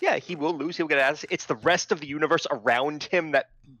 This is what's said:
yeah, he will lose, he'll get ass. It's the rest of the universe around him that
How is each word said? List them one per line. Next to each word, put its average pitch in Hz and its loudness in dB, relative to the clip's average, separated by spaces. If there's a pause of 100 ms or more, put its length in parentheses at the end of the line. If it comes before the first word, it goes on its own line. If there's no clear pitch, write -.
yeah, 330 2
he - -8
will 156 -2
lose, 156 -6
he'll 165 -2
get 147 2
ass. 135 2
It's - -6
the 151 -2
rest 165 0
of 202 0
the 151 -10
universe 151 0
around 131 0
him 165 -2
that 139 2 (340)